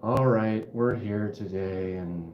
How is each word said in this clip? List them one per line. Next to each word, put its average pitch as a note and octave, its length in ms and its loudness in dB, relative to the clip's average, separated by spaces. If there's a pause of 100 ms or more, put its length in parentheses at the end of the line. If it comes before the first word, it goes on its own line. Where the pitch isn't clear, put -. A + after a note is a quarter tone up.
All C3 240 2
right, A2 480 4
we're A#2+ 200 2
here G#2 360 -2
today, F#2+ 680 -4
and F2 340 -6